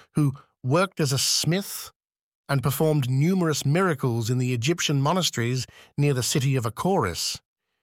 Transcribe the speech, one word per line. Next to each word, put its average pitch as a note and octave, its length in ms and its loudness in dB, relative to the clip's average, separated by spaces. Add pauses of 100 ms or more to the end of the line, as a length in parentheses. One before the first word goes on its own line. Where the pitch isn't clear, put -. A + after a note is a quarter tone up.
(140)
who C#3+ 200 2 (280)
worked F3 380 0
as C#3 120 0
a C3 60 0
smith - 720 -2 (580)
and C#3 140 0
performed D3 460 2
numerous D#3 560 2
miracles C3+ 640 0
in B2+ 80 0
the B2+ 140 0
Egyptian C#3 480 0
monasteries C3 640 0 (300)
near C#3+ 180 2
the B2 80 -2
city C3+ 340 0
of A#2 80 -2
Achoris, A#2 760 -2 (420)